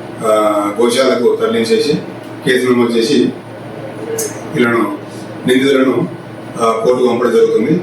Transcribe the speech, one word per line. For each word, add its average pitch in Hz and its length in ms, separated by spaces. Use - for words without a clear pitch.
ఆ, - 40
గోశాలకు 120 540
తరలించేసి 113 580
కేసు 127 260
నమోదు 117 220
చేసి 120 400
వీళ్ళను, - 420
నిందితులను, 131 640
ఆ, 113 240
కోర్టుకు 123 220
పంపడం 117 240
జరుగుతుంది. 113 400